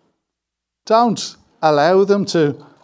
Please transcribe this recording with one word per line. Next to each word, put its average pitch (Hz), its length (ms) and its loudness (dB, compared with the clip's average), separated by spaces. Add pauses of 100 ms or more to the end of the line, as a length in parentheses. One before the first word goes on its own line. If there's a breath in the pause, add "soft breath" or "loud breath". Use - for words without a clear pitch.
(880)
Don't 226 500 -2 (260)
allow 160 420 2
them 202 220 -2
to 147 380 -2 (200 soft breath)